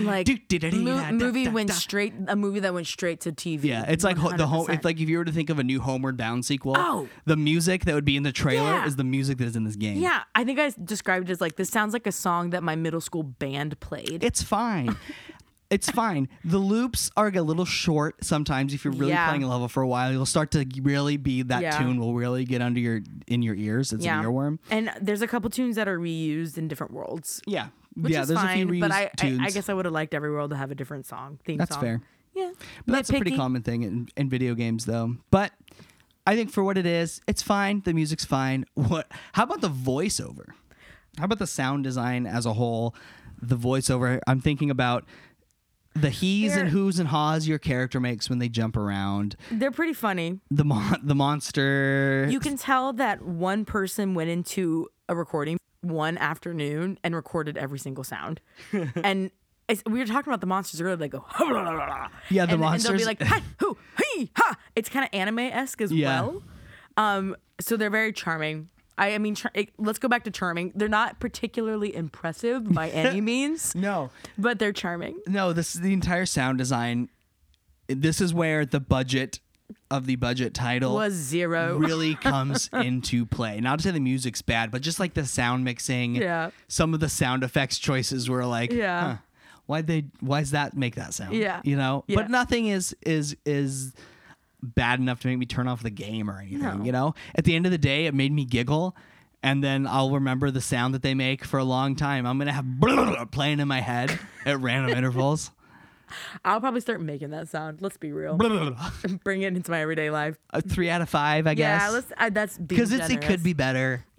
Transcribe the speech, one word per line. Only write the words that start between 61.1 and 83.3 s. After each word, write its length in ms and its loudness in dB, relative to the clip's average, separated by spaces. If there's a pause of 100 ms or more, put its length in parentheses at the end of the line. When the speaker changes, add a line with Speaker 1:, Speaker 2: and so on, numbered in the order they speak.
Speaker 1:
<laughs> 80 -2 (880)
Speaker 2:
Yeah, 180 4
the 60 2
Speaker 1:
and, 80 4
Speaker 2:
monsters. 300 2
Speaker 1:
and 80 4
they'll 0 -
be 60 2
like, 180 -2
"Hi, 200 4 (180)
hoo, 160 0 (400)
hee, 200 -4
ha." 200 4 (200)
It's 120 -2
kinda 260 -2
anime-esque 640 -2
as 120 0
Speaker 2:
Yeah. 160 4 (140)
Speaker 1:
well. 200 -4 (540)
Um, 400 0 (240)
so 160 0
they're 140 0
very 220 0
charming. 560 -4 (280)
I, 180 2
I 40 -2
mean, 160 -2
char-, 200 -4
it, 240 -2
let's 200 -2
go 80 0
back 180 2
to 60 -6
charming. 440 -4
They're 140 0
not 300 0
particularly 800 -4
impressive 760 -2
by 180 2
Speaker 2:
<laughs> 0 -
Speaker 1:
any 300 2
means, 540 0
Speaker 2:
No. 360 -2 (280)
Speaker 1:
but 200 0
they're 140 2
charming. 540 -6
Speaker 2:
No, 260 2
this, 200 0
the 200 0
entire 340 2
sound 320 2
design, 500 2 (800)
this 320 2
is 120 2
where 340 2
the 140 0
budget 600 0 (500)
of 160 0
the 100 2
budget 380 0
title 400 0
Speaker 1:
Was 200 0
zero. 640 0
<laughs> 0 -
Speaker 2:
really 380 2
comes 560 0
into 540 0
play. 340 -4